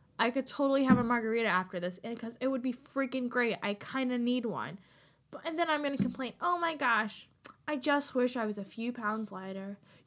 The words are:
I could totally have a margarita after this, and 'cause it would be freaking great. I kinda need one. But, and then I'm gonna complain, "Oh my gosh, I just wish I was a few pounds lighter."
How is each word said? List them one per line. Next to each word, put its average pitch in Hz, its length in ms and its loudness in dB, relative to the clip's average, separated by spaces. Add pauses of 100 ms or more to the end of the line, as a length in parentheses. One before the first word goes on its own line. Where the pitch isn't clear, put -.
(180)
I 233 120 4
could 262 180 0
totally 277 380 4
have 254 120 8
a 247 60 4
margarita 226 460 0
after 185 280 0
this, 180 240 -4
and 233 160 -8
'cause 233 220 -10
it 254 80 0
would 269 140 0
be 254 100 -2
freaking 262 560 -2
great. 240 340 2
I 202 120 -2
kinda 254 440 -2
need 240 280 2
one. 147 340 -4 (500)
But, - 140 -14
and 320 160 -2
then 330 100 2
I'm 294 140 2
gonna 277 140 0
complain, 247 420 -2
"Oh 349 180 2
my 339 160 0
gosh, 233 540 0 (400)
I 302 80 0
just 285 400 2
wish 247 220 2
I 226 80 0
was 208 120 -2
a 196 60 -4
few 226 300 -4
pounds 220 400 -4
lighter." 190 440 -8 (300)